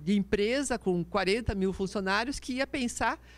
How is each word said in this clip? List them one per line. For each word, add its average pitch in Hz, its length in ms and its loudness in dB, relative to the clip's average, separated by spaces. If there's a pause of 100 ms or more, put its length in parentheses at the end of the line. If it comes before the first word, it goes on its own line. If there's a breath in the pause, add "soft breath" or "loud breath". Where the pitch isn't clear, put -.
de 175 140 2
empresa 220 640 0
com 175 260 0
quarenta 208 500 0
mil 190 180 0
funcionários 202 680 -2
que - 160 -6
ia 269 120 0
pensar 262 520 -2 (200 soft breath)